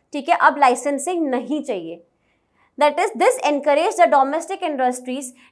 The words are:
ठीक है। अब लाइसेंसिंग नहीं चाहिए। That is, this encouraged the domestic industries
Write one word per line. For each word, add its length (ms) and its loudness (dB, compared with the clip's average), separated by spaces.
ठीक 160 -6
है। 60 4
अब 220 4
लाइसेंसिंग 720 0
नहीं 360 -4
चाहिए। 400 -8
That 180 2
is, 180 2
this 240 2
encouraged 460 0
the 140 6
domestic 500 0
industries 680 -4